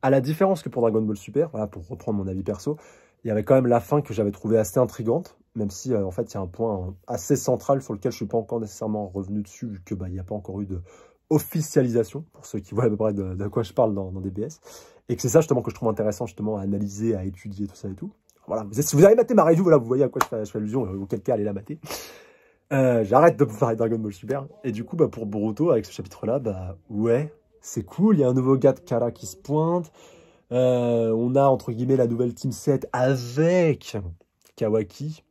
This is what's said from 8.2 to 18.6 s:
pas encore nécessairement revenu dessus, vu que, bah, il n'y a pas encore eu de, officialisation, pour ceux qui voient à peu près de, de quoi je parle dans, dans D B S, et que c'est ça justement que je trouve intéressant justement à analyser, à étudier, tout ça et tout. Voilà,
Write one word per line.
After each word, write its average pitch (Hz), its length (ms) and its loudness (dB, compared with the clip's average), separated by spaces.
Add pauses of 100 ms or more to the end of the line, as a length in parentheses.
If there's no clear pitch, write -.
pas 113 140 -2
encore 113 200 -6
nécessairement 107 480 -6
revenu 98 360 -6
dessus, - 240 -14
vu 98 180 -12
que, - 80 -8
bah, 92 160 -8
il 90 40 -10
n'y 95 60 -8
a 92 40 -10
pas 90 100 -10
encore 95 260 -10
eu 104 60 -6
de, 92 160 -8 (520)
officialisation, 139 920 0 (100)
pour - 120 -20
ceux - 140 -8
qui 98 160 -16
voient 117 100 2
à 117 40 4
peu 107 80 -2
près 107 160 0
de, 95 200 -6
de 101 140 -6
quoi 113 160 -4
je - 100 -10
parle 110 200 2
dans, 95 180 -6
dans 95 100 -10
D 95 80 -6
B 95 100 -10
S, 139 220 -8 (480)
et 120 60 0
que - 60 -10
c'est 131 80 0
ça 160 120 6
justement 135 200 0
que 113 100 -6
je - 40 -10
trouve 117 140 -2
intéressant 107 360 -2
justement 107 320 -6
à 98 40 -6
analyser, 101 540 -2
à 92 100 -6
étudier, 98 420 -10
tout - 80 -14
ça - 140 -12
et 95 60 -10
tout. 190 160 -12 (360)
Voilà, 110 160 -4